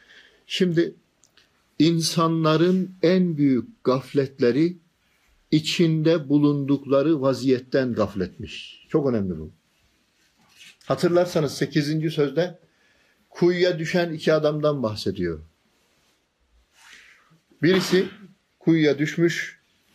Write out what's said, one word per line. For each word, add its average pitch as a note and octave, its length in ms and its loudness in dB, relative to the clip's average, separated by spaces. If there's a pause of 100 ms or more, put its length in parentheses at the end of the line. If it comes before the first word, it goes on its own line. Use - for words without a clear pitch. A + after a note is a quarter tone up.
(480)
Şimdi E3+ 480 -2 (840)
insanların E3 1120 2 (120)
en F3 340 2
büyük C3 460 0
gafletleri C3+ 920 0 (760)
içinde D#3+ 800 0
bulundukları C#3+ 920 2
vaziyetten B2+ 720 0
gafletmiş. - 960 -6
Çok C#3+ 180 0
önemli G2 320 -2
bu. D#2+ 120 -14 (1300)
Hatırlarsanız E3+ 680 0
sekizinci D#3 580 -2
sözde D#3 480 -2 (720)
kuyuya F3 500 0
düşen E3+ 340 -2
iki D#3 200 0
adamdan D3 500 0
bahsediyor. F#2+ 560 -4 (2250)
Birisi F#3 460 2 (520)
kuyuya D3+ 380 4
düşmüş, E3 640 -2 (360)